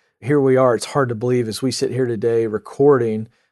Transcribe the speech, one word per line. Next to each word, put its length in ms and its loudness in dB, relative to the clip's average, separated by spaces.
here 200 0
we 160 4
are. 180 4
It's 120 -6
hard 240 -2
to 40 -6
believe 340 -2
as 120 -8
we 100 -2
sit 200 -4
here 160 -2
today 400 -2
recording, 800 0